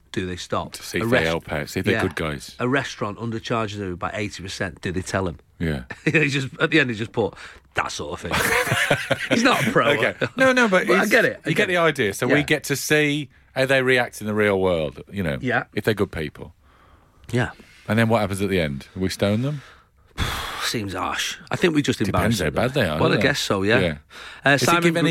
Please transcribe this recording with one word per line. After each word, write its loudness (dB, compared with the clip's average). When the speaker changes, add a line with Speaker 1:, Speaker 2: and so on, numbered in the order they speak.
Speaker 1:
Do -4
they -6
stop? -6
Speaker 2:
To -14
see -6
if -2
Speaker 1:
A -2
Speaker 2:
they 0
Speaker 1:
rest-, 2
Speaker 2:
help -2
out, -6
see -4
if -2
they're 2
Speaker 1:
yeah. -2
Speaker 2:
good -2
guys. -6
Speaker 1:
A -2
restaurant -4
undercharges -4
them -6
by -6
eighty -8
percent. -8
Do -4
they -2
tell -2
them?" -6
Speaker 2:
Yeah. -2
Speaker 1:
<laughs> -14
He 2
just, -4
at 0
the 4
end, 2
he -4
just -8
put, 0
"That -4
sort -8
of -6
thing." 0
Speaker 2:
<laughs> -4
Speaker 1:
He's 2
not 2
a 0
pro. 2
Speaker 2:
Okay. 0
No, 4
no, 4
but 4
Speaker 1:
But 4
I 4
Speaker 2:
it's, -2
Speaker 1:
get 6
it. 0
I -4
Speaker 2:
you 2
get 2
Speaker 1:
get -
Speaker 2:
the 0
Speaker 1:
it. 2
Speaker 2:
idea. 0
So -2
we 2
Speaker 1:
Yeah. 4
Speaker 2:
get 0
to -2
see 0
how 2
they 4
react 2
in -6
the -2
real 4
world, 0
you -4
know, -2
Speaker 1:
Yeah. -2
Speaker 2:
if -4
they're 2
good -2
people. -10
Speaker 1:
Yeah. 0
Speaker 2:
And 2
then 4
what 4
happens -2
at 0
the 2
end? -4
We -2
stone 0
them? -4
Speaker 1:
<sighs> -4
Seems -4
harsh. -4
I -2
think 2
we 4
just 2
Speaker 2:
Depends 2
Speaker 1:
embarrassed -
Speaker 2:
how 0
Speaker 1:
them. -2
Speaker 2:
bad 0
they 2
are, -2
Speaker 1:
Well, 4
I 2
Speaker 2:
doesn't 2
it? 0
Speaker 1:
guess 2
so, 0
yeah. 4
Speaker 2:
Yeah. 0
Speaker 1:
Uh, 4
Speaker 2:
Does 4
he 2
Speaker 1:
Simon 4
Speaker 2:
give 4
any 2